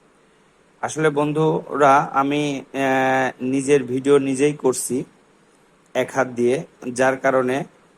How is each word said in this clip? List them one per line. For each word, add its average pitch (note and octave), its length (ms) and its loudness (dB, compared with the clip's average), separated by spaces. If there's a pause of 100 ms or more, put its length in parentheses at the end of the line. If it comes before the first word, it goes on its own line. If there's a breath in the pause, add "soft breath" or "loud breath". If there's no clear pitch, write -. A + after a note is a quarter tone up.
(800)
আসলে D3+ 280 -2
বন্ধুরা, D3 880 2
আমি, C#3+ 680 -2 (100)
আহ, C3 720 0
নিজের C3+ 400 2
ভিডিও C3+ 340 2
নিজেই C3+ 360 2
করছি C3 500 -2 (920)
এক B2+ 180 -2
হাত C3 160 0
দিয়ে, B2 360 0 (300)
যার C3 240 0
কারণে C3 460 0 (340)